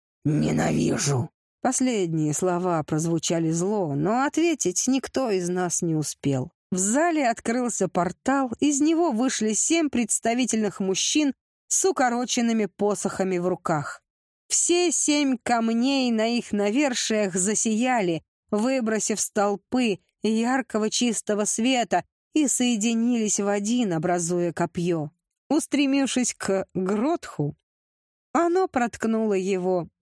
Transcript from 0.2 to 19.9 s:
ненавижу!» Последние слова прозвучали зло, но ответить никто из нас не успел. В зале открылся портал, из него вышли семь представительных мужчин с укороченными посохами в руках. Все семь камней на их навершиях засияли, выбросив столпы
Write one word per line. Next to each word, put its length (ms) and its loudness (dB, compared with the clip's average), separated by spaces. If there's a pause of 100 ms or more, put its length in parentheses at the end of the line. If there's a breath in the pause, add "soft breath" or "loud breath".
ненавижу!» 1040 0 (320)
Последние 680 0
слова 500 0
прозвучали 680 0
зло, 440 0
но 300 0
ответить 640 0
никто 420 -2
из 180 0
нас 340 -2
не 120 0
успел. 580 -2 (180)
В 80 -2
зале 500 2
открылся 600 -2
портал, 720 0
из 200 2
него 320 4
вышли 400 0
семь 360 0
представительных 920 0
мужчин 520 0 (360)
с 160 0
укороченными 840 2
посохами 720 -2
в 100 -2
руках. 540 -4 (460)
Все 440 2
семь 500 0
камней 680 0
на 160 2
их 260 -2
навершиях 840 0
засияли, 880 0 (280)
выбросив 680 0
столпы 800 -2 (220)